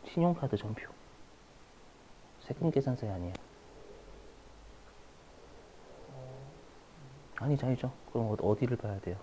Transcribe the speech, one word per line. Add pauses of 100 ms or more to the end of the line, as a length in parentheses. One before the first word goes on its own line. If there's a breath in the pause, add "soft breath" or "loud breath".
신용카드
전표. (1500)
세금
계산서에
아니에요. (2750)
응. (1300)
아니죠,
아니죠. (200)
그럼
어-,
어디를
봐야
돼요?